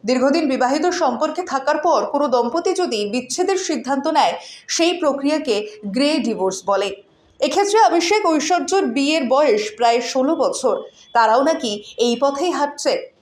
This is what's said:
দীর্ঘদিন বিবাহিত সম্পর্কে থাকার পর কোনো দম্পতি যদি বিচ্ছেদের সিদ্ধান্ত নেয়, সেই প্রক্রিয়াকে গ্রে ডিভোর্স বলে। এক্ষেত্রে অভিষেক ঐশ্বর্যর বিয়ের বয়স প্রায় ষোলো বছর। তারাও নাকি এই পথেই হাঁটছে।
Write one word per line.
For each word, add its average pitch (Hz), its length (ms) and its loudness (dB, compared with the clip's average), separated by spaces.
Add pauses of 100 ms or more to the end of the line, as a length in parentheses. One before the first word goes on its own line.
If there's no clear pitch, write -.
দীর্ঘদিন 262 420 2
বিবাহিত 262 380 0
সম্পর্কে 311 560 -2
থাকার 294 360 -2
পর 302 260 2
কোনো 285 240 -2
দম্পতি 254 440 0
যদি 240 380 -2
বিচ্ছেদের 349 460 -2
সিদ্ধান্ত 277 520 -4
নেয়, 269 240 2 (360)
সেই 339 240 0
প্রক্রিয়াকে 277 760 -2 (180)
গ্রে 285 320 0
ডিভোর্স 190 480 -2
বলে। 196 300 0 (440)
এক্ষেত্রে 403 400 2
অভিষেক 359 460 4
ঐশ্বর্যর 311 560 0
বিয়ের 277 460 0
বয়স 254 480 2
প্রায় 233 240 2
ষোলো 262 360 0
বছর। 226 460 0 (300)
তারাও 226 300 4
নাকি 254 400 -2 (140)
এই 233 240 2
পথেই 285 300 0
হাঁটছে। 285 600 -2 (120)